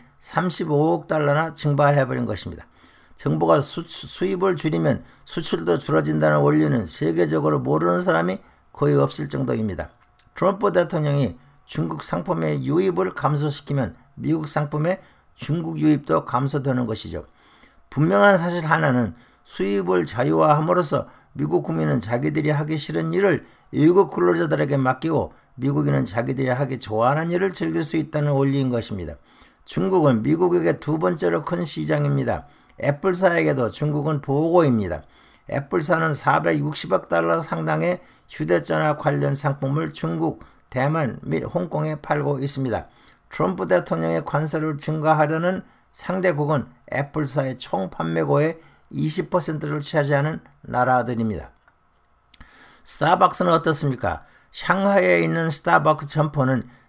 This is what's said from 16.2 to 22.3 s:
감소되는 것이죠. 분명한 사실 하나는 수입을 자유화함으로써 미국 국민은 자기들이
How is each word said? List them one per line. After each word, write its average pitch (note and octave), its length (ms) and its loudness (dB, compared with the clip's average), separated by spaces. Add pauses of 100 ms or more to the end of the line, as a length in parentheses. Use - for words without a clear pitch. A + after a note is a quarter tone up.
감소되는 C3 640 -2
것이죠. F#2+ 400 -6 (640)
분명한 G3 480 4
사실 F3 260 -2
하나는 C#3+ 500 2 (300)
수입을 F#3 600 -2
자유화함으로써 D#3 1040 2 (240)
미국 D3+ 300 -2
국민은 D#3 380 -2
자기들이 D3 500 -2